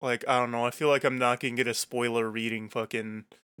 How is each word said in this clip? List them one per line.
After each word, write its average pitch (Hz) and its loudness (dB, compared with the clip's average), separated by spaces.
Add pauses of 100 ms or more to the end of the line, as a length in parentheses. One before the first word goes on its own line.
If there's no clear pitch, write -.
Like, 123 -2
I 127 4
don't 120 0
know. 117 0
I 120 0
feel 151 0
like 139 4
I'm 127 2
not 123 2
gonna 120 -4
get 120 2
a 120 -2
spoiler 117 0
reading 110 -6
fucking 110 -6 (340)